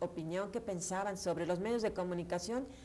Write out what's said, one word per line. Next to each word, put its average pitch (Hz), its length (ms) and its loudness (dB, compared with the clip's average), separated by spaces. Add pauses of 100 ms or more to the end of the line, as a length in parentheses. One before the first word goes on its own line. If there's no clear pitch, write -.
opinión, 175 520 -2
qué 240 80 0
pensaban 190 560 0
sobre 170 300 0
los 175 140 2
medios 226 220 2
de 220 100 4
comunicación, 180 760 0 (180)